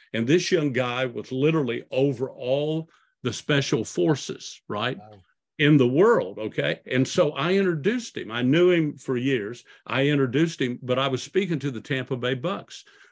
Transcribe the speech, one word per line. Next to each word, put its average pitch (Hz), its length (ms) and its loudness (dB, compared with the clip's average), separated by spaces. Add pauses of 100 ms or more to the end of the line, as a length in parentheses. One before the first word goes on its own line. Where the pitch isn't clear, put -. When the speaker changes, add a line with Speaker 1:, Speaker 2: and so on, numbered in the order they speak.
(120)
Speaker 1:
And 113 140 0
this 175 240 2
young 151 220 2
guy 123 340 -2
was 117 240 -8
literally 131 600 0
over 131 400 0
all 147 580 -2 (340)
the 117 100 -2
special 139 520 0
forces, - 840 -2
right? 113 320 -6
Speaker 2:
Wow. 107 220 -20 (400)
Speaker 1:
In 151 160 6
the 127 120 6
world, 131 520 2
okay? - 440 -4
And 127 220 0
so 160 240 2
I 151 220 -2
introduced 196 640 0
him. 107 160 -10
I 120 100 -2
knew 165 300 4
him 151 260 0
for 131 180 -4
years. 120 480 -2 (220)
I 135 220 0
introduced 147 520 0
him, 123 220 -2
but 123 160 0
I 135 80 0
was 131 160 -2
speaking 170 380 -2
to 139 100 -4
the 113 100 -8
Tampa 131 360 -4
Bay 123 180 -2
Bucks 151 500 -8 (280)